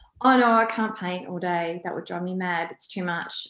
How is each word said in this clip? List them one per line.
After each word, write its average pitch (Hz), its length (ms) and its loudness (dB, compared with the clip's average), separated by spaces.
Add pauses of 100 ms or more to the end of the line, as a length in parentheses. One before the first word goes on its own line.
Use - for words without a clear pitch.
(220)
Oh, 262 160 8
no, 240 140 6
I 226 120 6
can't 220 320 -2
paint 180 320 -6
all 180 100 -6
day. 175 460 -2
That - 100 -6
would 170 120 -8
drive 175 160 -6
me 185 120 -4
mad. 175 380 -2
It's - 140 -12
too 185 180 -6
much. - 460 -4